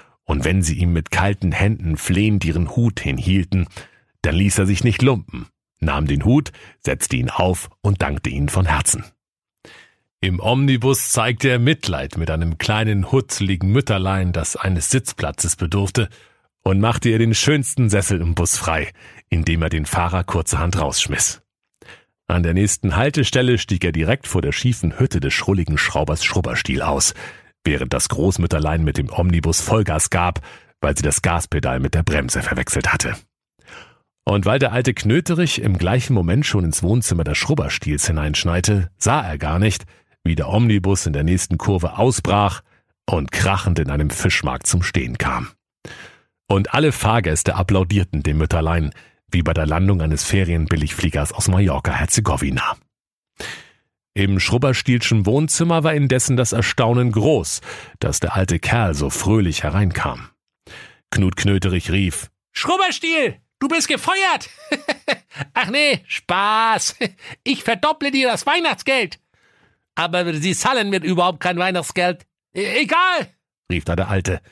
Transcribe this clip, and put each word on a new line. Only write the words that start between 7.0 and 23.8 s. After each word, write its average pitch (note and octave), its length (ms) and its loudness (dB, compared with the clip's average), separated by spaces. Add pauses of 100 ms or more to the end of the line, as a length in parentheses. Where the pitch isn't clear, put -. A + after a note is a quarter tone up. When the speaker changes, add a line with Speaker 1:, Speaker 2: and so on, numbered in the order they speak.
Speaker 1:
ihn A#2+ 120 -2
auf F#2 400 0 (140)
und G2+ 180 2
dankte D2 300 -2
ihnen C#2+ 180 -2
von F#2+ 180 2
Herzen. - 380 0 (1200)
Im F#2+ 160 0
Omnibus C3 720 2
zeigte C3 380 0
er B2 100 2
Mitleid G2 580 0
mit E2 140 -2
einem D#2+ 260 -2
kleinen, G#2+ 540 0
hutzligen G2 640 0
Mütterlein, F#2+ 600 0
das E2+ 220 -4
eines F#2 360 -2
Sitzplatzes - 680 -4
bedurfte, G2 520 -2 (540)
und G2 160 2
machte A2+ 300 2
ihr A2+ 100 4
den A2+ 160 4
schönsten C3 540 0
Sessel G2 320 2
im E2 140 0
Bus E2+ 240 0
frei, D#2+ 340 -2 (380)
indem E2 320 0
er D#2+ 80 0
den D#2 160 -2
Fahrer F2 380 -2
kurzerhand E2+ 540 -2
rausschmiss. - 600 -2 (840)
An F2 160 2
der E2 100 2
nächsten F#2+ 440 0
Haltestelle B2+ 600 2
stieg F#2+ 260 -2